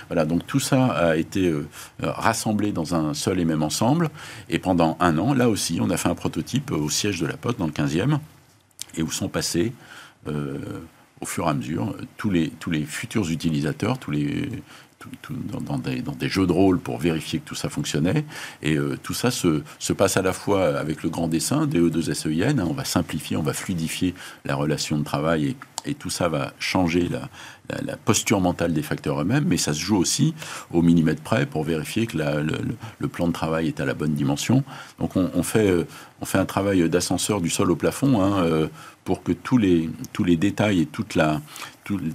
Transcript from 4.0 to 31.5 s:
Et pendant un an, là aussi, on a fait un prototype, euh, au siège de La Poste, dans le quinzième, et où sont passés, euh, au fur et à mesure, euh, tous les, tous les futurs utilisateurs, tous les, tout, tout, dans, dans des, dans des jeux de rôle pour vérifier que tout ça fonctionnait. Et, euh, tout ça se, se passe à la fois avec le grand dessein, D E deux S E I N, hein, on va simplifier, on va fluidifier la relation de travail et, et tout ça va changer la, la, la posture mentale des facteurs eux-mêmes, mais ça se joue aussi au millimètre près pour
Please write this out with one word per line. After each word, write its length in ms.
Et 80
pendant 420
un 200
an, 160
là 140
aussi, 320
on 100
a 60
fait 120
un 60
prototype, 560
euh, 60
au 120
siège 320
de 60
La 100
Poste, 220
dans 80
le 40
quinzième, 480
et 60
où 80
sont 180
passés, 420
euh, 300
au 60
fur 180
et 40
à 40
mesure, 380
euh, 100
tous 140
les, 180
tous 120
les 140
futurs 440
utilisateurs, 680
tous 100
les, 400
tout, 120
tout, 140
dans, 100
dans 160
des, 240
dans 120
des 140
jeux 200
de 40
rôle 280
pour 180
vérifier 400
que 80
tout 100
ça 140
fonctionnait. 560
Et, 140
euh, 260
tout 100
ça 160
se, 320
se 160
passe 240
à 60
la 100
fois 460
avec 240
le 60
grand 180
dessein, 400
D 100
E 140
deux 180
S 160
E 80
I 80
N, 180
hein, 80
on 60
va 100
simplifier, 540
on 60
va 100
fluidifier 640
la 120
relation 420
de 60
travail 420
et, 100
et 60
tout 160
ça 200
va 280
changer 500
la, 220
la, 140
la 140
posture 440
mentale 320
des 80
facteurs 400
eux-mêmes, 260
mais 100
ça 160
se 60
joue 180
aussi 360
au 100
millimètre 400
près 240
pour 180